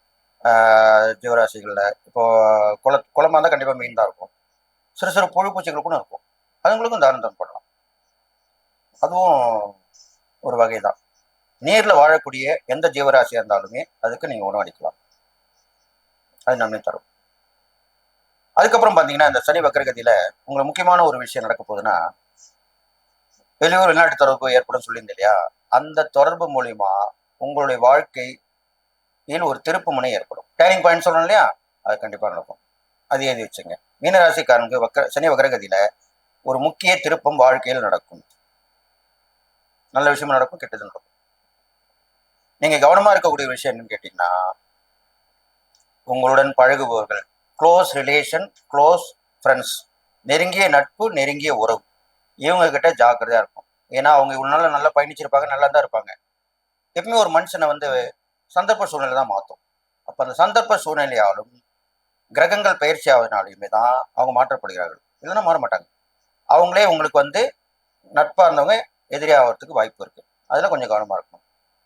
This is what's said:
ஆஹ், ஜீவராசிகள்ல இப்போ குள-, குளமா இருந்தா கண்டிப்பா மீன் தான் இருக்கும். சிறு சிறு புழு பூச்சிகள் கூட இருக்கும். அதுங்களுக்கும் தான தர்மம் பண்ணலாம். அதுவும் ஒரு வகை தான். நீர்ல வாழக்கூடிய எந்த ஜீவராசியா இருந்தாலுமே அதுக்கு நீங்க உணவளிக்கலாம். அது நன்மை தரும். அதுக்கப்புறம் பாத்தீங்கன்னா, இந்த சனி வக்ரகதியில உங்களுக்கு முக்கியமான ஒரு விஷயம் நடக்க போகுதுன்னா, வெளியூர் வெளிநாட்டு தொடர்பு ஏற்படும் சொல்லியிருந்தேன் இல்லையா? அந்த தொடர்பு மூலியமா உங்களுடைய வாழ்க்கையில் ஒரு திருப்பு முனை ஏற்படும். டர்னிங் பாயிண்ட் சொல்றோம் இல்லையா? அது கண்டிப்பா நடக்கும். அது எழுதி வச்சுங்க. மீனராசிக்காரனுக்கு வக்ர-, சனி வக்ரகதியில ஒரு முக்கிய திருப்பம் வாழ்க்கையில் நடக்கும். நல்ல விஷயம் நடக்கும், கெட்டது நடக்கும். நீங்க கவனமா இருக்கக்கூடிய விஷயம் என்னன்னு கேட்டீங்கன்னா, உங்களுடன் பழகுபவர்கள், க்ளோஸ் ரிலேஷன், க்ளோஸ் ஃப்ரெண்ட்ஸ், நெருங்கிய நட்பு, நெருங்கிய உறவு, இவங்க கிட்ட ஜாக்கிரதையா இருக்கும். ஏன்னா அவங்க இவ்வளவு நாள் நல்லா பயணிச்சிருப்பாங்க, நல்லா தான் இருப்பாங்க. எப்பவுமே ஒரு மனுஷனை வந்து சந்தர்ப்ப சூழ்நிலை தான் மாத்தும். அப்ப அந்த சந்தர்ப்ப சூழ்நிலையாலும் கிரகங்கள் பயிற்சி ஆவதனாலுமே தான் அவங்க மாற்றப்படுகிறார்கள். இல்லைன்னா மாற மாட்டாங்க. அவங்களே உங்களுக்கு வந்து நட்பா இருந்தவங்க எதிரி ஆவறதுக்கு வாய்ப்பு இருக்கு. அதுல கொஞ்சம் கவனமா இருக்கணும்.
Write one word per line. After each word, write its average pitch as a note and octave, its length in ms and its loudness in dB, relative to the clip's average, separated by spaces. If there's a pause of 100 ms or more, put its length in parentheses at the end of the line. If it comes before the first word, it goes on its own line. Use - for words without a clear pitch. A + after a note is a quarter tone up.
(460)
ஆஹ், A2 760 6
ஜீவராசிகள்ல G#2+ 640 -2 (220)
இப்போ A#2+ 180 -4 (580)
குள-, C#3 320 0
குளமா D#3+ 220 2
இருந்தா D#3 140 2
கண்டிப்பா C3+ 240 -2
மீன் A#2+ 260 -14
தான் G#2 100 2
இருக்கும். F#2 220 -18 (680)
சிறு F#3 140 -6
சிறு F3+ 180 0
புழு F#3+ 220 -2
பூச்சிகள் D#3+ 360 -8
கூட E3 80 -4
இருக்கும். - 280 -10 (420)
அதுங்களுக்கும் A3+ 400 0
தான C3 140 2
தர்மம் A2 220 -10
பண்ணலாம். - 240 -14 (1400)
அதுவும் E3+ 380 2 (1040)
ஒரு B2 140 -6
வகை A2+ 220 0
தான். G2+ 200 -4 (600)
நீர்ல G#3 340 2
வாழக்கூடிய C#3+ 500 2 (200)
எந்த D3+ 240 -2
ஜீவராசியா C3 500 2
இருந்தாலுமே G2+ 420 -4 (180)
அதுக்கு A#2 280 -6
நீங்க A2 180 -8
உணவளிக்கலாம். G2 520 -8 (1500)
அது B2+ 100 0
நன்மை A2 220 -6
தரும். - 260 -12 (1500)
அதுக்கப்புறம் A3 400 4
பாத்தீங்கன்னா, D3 300 2
இந்த C3+ 120 -2
சனி D#3+ 200 -2
வக்ரகதியில C3 520 -2 (320)
உங்களுக்கு C#3 260 -4
முக்கியமான F3+ 340 2
ஒரு C#3+ 140 0
விஷயம் A#2+ 280 -10
நடக்க A2 180 -6
போகுதுன்னா, G#2 320 -6 (1700)
வெளியூர் F3+ 280 4
வெளிநாட்டு D#3+ 260 4
தொடர்பு C3 380 2
ஏற்படும் B2 320 0
சொல்லியிருந்தேன் A2+ 320 -16
இல்லையா? G2+ 180 2 (320)
அந்த D3+ 360 0
தொடர்பு E3 460 0
மூலியமா A2+ 420 -4 (500)
உங்களுடைய C#3 380 -4
வாழ்க்கையில் - 1700 -4
ஒரு C3 180 -4
திருப்பு E3+ 280 -4
முனை B2+ 180 -2
ஏற்படும். - 360 -8 (100)
டர்னிங் F#3 260 4
பாயிண்ட் E3+ 220 2
சொல்றோம் E3 200 2
இல்லையா? F#3+ 200 4 (400)
அது G#2 120 -2
கண்டிப்பா G#2 320 -8
நடக்கும். - 300 -14 (520)
அது C3+ 140 -2
எழுதி A#2+ 200 -4
வச்சுங்க. E2+ 300 -16 (260)
மீனராசிக்காரனுக்கு B2+ 840 2
வக்ர-, C#3 240 -2
சனி D3+ 220 -4
வக்ரகதியில A#2+ 480 -2 (680)
ஒரு C3 140 -4
முக்கிய E3 400 -2
திருப்பம் D3+ 360 -2
வாழ்க்கையில் C3 520 2
நடக்கும். - 360 -6 (1700)
நல்ல C#3+ 160 2
விஷயம் C#3 260 0
நடக்கும், B2+ 240 -2
கெட்டது A2 240 -14
நடக்கும். - 280 -20 (1500)
நீங்க D3+ 160 2
கவனமா F#3 340 4
இருக்கக்கூடிய C#3+ 360 0
விஷயம் B2+ 260 -6
என்னன்னு A2+ 200 -16
கேட்டீங்கன்னா, F2 360 -6 (1800)
உங்களுடன் C3 500 2
பழகுபவர்கள், A#2+ 680 0 (360)
க்ளோஸ் F3 360 4
ரிலேஷன், C#3+ 500 -2 (240)
க்ளோஸ் D#3+ 360 2 (380)
ஃப்ரெண்ட்ஸ், C3 320 -2 (500)
நெருங்கிய F3+ 440 0
நட்பு, D3 420 0
நெருங்கிய C#3+ 440 -4
உறவு, A2 260 -2 (580)
இவங்க E3+ 300 2
கிட்ட C#3+ 220 0
ஜாக்கிரதையா A#2 500 2
இருக்கும். - 240 -12 (260)
ஏன்னா C3+ 240 0
அவங்க C#3 180 2
இவ்வளவு C3+ 200 -4
நாள் D#3 220 0
நல்லா D3 200 0
பயணிச்சிருப்பாங்க, D3 520 -2
நல்லா C#3+ 200 0
தான் C#3 160 0
இருப்பாங்க. A2+ 280 -8 (840)
எப்பவுமே A3 220 -4
ஒரு G3 120 2
மனுஷனை D#3+ 380 -2
வந்து D3 200 -4 (680)
சந்தர்ப்ப G3+ 300 -2
சூழ்நிலை C3+ 300 -4
தான் B2+ 160 -2
மாத்தும். - 280 -10 (460)
அப்ப - 180 -10
அந்த B2+ 120 -10
சந்தர்ப்ப G#3 420 0
சூழ்நிலையாலும் B2 720 -4 (840)
கிரகங்கள் G3 440 0
பயிற்சி D#3 340 -2
ஆவதனாலுமே G2+ 560 -2
தான் A#2+ 280 0 (180)
அவங்க B2+ 200 -2
மாற்றப்படுகிறார்கள். F#2+ 680 -6 (180)
இல்லைன்னா F#3+ 240 -6
மாற E3 160 0
மாட்டாங்க. - 280 -6 (640)
அவங்களே F3+ 360 4
உங்களுக்கு D#3 340 0
வந்து D3 220 0 (720)
நட்பா D3+ 320 2
இருந்தவங்க D3+ 300 2 (320)
எதிரி D3 240 -4
ஆவறதுக்கு C3+ 480 2
வாய்ப்பு A2 240 -6
இருக்கு. - 180 -20 (260)
அதுல D#3 200 0
கொஞ்சம் C3 240 -4
கவனமா G#2 260 -4
இருக்கணும். - 260 -18 (420)